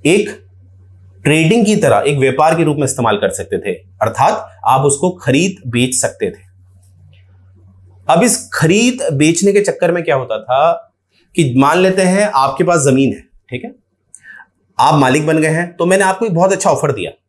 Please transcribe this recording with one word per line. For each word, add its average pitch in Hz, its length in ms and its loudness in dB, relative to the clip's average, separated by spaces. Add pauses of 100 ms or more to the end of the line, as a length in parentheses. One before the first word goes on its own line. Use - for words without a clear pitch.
एक 170 240 2 (920)
ट्रेडिंग 165 420 2
की 208 100 2
तरह, 113 300 2
एक 147 120 0
व्यापार 135 360 2
के 165 80 -2
रूप 151 140 0
में 143 80 -2
इस्तेमाल 113 320 -2
कर 98 140 -2
सकते 95 280 -6
थे, 95 160 -6
अर्थात - 920 -4
आप 131 140 2
उसको 143 300 0
खरीद 180 460 -2 (100)
बेच 123 280 -2
सकते - 360 -4
थे। - 220 -20 (1600)
अब 175 140 2
इस - 300 -2
खरीद 220 460 2 (140)
बेचने 165 400 0
के 202 80 2
चक्कर 180 320 -2
में 175 120 -4
क्या 151 120 0
होता 110 260 -6
था 147 460 0 (480)
कि 139 200 0
मान 143 220 4
लेते 190 240 2
हैं 196 320 2
आपके 139 300 0
पास 170 160 2
जमीन 131 320 2
है, - 80 -12 (300)
ठीक 123 140 -12
है, - 100 -16 (1040)
आप 151 200 4
मालिक 139 260 2
बन 160 120 0
गए 156 100 0
हैं, 175 280 -4
तो 170 100 -2
मैंने 196 180 2
आपको 190 220 -2
एक 190 80 -2
बहुत 185 180 2
अच्छा 185 180 0
ऑफर 143 220 -2
दिया 87 180 -8 (180)